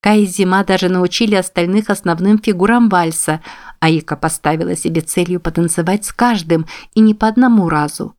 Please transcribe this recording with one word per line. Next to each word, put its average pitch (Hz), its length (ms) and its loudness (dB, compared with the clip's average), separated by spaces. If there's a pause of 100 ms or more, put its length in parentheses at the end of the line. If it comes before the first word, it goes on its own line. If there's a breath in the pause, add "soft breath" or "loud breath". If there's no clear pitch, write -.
Кай 214 200 4
и 202 40 0
Зима 185 380 0
даже 185 240 0
научили 185 460 0
остальных 185 560 -2
основным 190 480 0
фигурам 214 500 2
вальса, 165 520 -2 (400 loud breath)
а 160 100 2
Ика 160 260 -2
поставила 160 580 -4
себе 160 280 -2
целью 175 380 -4
потанцевать 170 640 -2
с - 80 -10
каждым, 165 540 0 (280 loud breath)
и 220 60 4
не 214 140 6
по 220 140 0
одному 226 400 4
разу. 151 500 -4